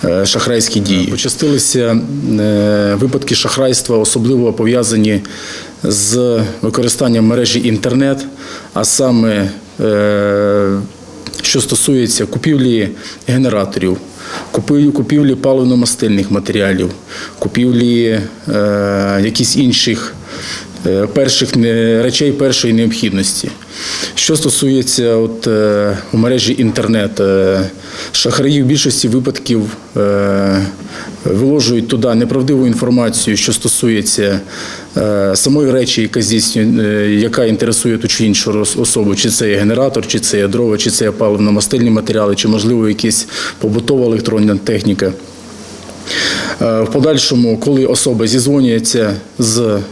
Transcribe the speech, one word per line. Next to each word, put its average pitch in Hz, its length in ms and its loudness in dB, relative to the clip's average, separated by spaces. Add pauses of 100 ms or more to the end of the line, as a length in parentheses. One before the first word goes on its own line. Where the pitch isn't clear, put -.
е, 92 220 0
шахрайські 113 540 0
дії. 95 260 0
Почастилися, 120 920 0 (400)
е, 104 600 2
випадки 123 340 0
шахрайства, 123 640 0
особливо 117 540 2
пов'язані 110 680 2 (640)
з 113 580 0 (220)
використанням 113 640 0
мережі 120 440 2
інтернет, 131 580 0 (480)
а 107 100 -2
саме, 113 680 2 (300)
е, 104 1000 2 (640)
що - 180 0
стосується 117 680 0
купівлі 123 640 2 (380)
генераторів, 101 720 0 (560)
купи-, 147 400 2
купівлі 147 420 2
паливно-мастильних 123 960 2
матеріалів, 98 600 0 (480)
купівлі, 120 840 2 (280)
е, 101 760 0
якісь 113 320 0
інших, 120 580 0 (720)
е, 98 200 2
перших 131 500 0
не-, 113 460 4
речей 131 300 2
першої 131 420 2
необхідності. 107 760 0 (640)
Що - 220 0
стосується 127 800 2
от, 113 300 -2
е, 104 520 2 (140)
у 117 40 0
мережі 120 420 2
інтернет, 107 640 0
е, 95 400 2 (520)
шахраї 139 500 2
в 127 40 2
більшості 131 420 0
випадків, 120 540 0 (340)
е, 98 720 2 (580)
виложують 117 640 2
туди 117 260 0
неправдиву 127 520 2
інформацію, 117 680 0
що - 160 0
стосується, 107 880 0 (560)
е, 98 400 0
самої 139 340 2
речі, 123 320 0
яка 107 200 -2
здійснює, 110 640 0
е, 104 260 0
яка 113 340 2
інтересує 113 540 0
ту 113 100 -4
чи - 160 0
іншу 107 280 0
рос-, 104 280 -2
особу, 107 340 0
чи 107 160 0
це 110 200 0
є 101 60 2
генератор, 117 500 0
чи 110 120 -2
це 101 200 0
є 101 100 2
дрова, 110 300 2
чи 113 120 0
це 113 140 0
є 107 60 2
паливно-мастильні 104 800 2
матеріали, 107 460 0
чи, 110 120 0
можливо, 110 400 2
якась 107 400 -2 (300)
побутова 117 480 0
електронна 110 500 2
техніка. 98 560 0 (1500)
Е, 113 200 2
в 110 100 -2
подальшому, 127 680 2
коли 131 280 2
особа 117 400 0
зізвонюється 120 880 2 (240)
з 110 400 0 (140)